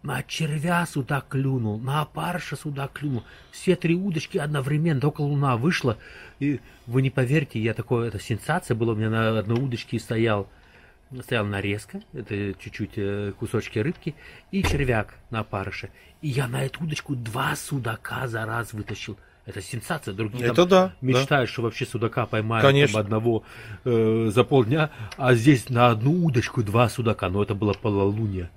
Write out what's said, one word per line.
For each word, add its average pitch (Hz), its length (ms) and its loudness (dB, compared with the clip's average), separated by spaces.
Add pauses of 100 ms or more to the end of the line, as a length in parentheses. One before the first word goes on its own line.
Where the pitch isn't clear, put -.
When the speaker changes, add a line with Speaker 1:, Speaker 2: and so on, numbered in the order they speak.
Speaker 1:
На 135 200 -4
червя 160 600 -2
судак 139 440 -4
клюнул, 131 500 0
на 135 220 -2
опарыша 160 540 -6
судак 139 380 -8
клюнул. 135 300 -4 (280)
Все - 240 0
три 170 200 0
удочки 185 420 -4
одновременно, 147 640 0
только 147 200 0
луна 143 360 2
вышла. 127 400 0 (420)
И 139 220 -2 (240)
вы 123 160 2
не 131 80 2
поверите, 131 500 0
я 110 140 0
такой, 117 340 -2
это 104 120 -6
сенсация 151 560 -2
была, 113 180 0
у - 20 0
меня 110 140 0
на 113 300 2
одной 113 200 0
удочке 120 400 -4
стоял, 113 480 0 (760)
стояла 110 260 -2
нарезка, 101 540 -4 (120)
это 101 400 -6
чуть-чуть, - 440 -8
э, 101 420 -4
кусочки 110 400 -4
рыбки, 147 340 -4 (380)
и 190 120 -2
червяк 117 520 0 (160)
на 113 80 -2
опарыше. 101 500 -6 (320)
И 156 80 -4
я 131 180 -2
на 131 160 -4
эту 135 200 -6
удочку 147 320 -6
два 123 400 -4
судака 120 720 -6
за 113 180 -4
раз 110 280 -6
вытащил. 104 440 -10 (300)
Это 95 140 -10
сенсация, 117 520 -8
другие 113 320 -4
Speaker 2:
Это 120 100 2 (100)
Speaker 1:
там - 20 -4
Speaker 2:
да, 185 340 6
Speaker 1:
мечтают, 131 480 2
Speaker 2:
да. - 40 -10
Speaker 1:
что 120 80 -4
вообще 117 240 -2
судака 113 400 -2
поймают 110 400 0
Speaker 2:
Конечно. 139 320 6
Speaker 1:
там 107 80 2
одного, 110 380 2 (420)
э, 113 460 4
за 117 120 6
полдня, 143 460 4 (280)
а 127 180 6
здесь 120 340 6
на 123 200 6
одну 139 360 2
удочку 123 380 0
два 107 260 4
судака, 110 400 0
но 101 140 0
это 104 100 -2
было 101 200 2
полнолуние. 101 840 0